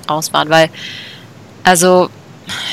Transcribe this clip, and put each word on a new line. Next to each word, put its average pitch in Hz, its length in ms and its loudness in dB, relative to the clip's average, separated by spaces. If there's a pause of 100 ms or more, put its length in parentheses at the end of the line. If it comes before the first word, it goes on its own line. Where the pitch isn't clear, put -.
raus 156 240 -4
waren, 151 180 -2
weil, 160 180 4 (960)
also, 180 460 4 (640)